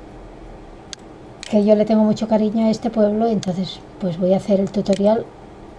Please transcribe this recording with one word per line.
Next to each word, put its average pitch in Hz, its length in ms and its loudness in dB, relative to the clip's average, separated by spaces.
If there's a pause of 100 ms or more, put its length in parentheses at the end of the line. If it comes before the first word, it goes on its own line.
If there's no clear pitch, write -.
(1500)
que 208 140 6
yo 214 100 4
le 208 120 0
tengo 220 180 4
mucho 214 240 0
cariño 214 380 2
a - 20 4
este 220 220 -2
pueblo, 214 360 2
entonces 190 540 -2 (180)
pues 175 220 -4
voy 185 140 4
a - 20 6
hacer 190 240 2
el 196 100 -2
tutorial 202 540 2 (540)